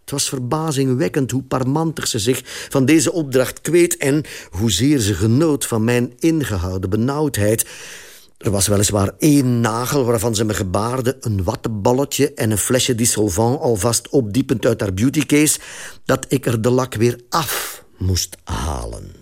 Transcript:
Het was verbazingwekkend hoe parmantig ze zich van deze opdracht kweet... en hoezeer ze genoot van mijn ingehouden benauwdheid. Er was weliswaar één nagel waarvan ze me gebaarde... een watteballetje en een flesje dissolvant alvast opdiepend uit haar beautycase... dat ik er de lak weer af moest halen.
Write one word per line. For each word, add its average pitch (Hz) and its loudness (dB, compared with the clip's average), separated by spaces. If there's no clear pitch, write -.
Het - -8
was - -4
verbazingwekkend 135 0
hoe 131 -2
parmantig 139 -2
ze 117 -2
zich 120 0
van 139 2
deze 156 4
opdracht 135 0
kweet... 175 2
en 147 0
hoezeer 117 2
ze 101 2
genoot 135 2
van 110 0
mijn 123 0
ingehouden 95 0
benauwdheid. 113 0
Er 113 -2
was 101 0
weliswaar 101 2
één 131 4
nagel 120 0
waarvan 117 0
ze 110 0
me 107 -2
gebaarde... 110 -2
een 98 -2
watteballetje 123 0
en 113 0
een 104 0
flesje 123 0
dissolvant 113 2
alvast 117 0
opdiepend 127 0
uit 113 2
haar 98 -2
beautycase... 147 2
dat 131 0
ik 135 -2
er 117 0
de 120 2
lak 127 0
weer 117 2
af - -4
moest 92 -2
halen. 71 -8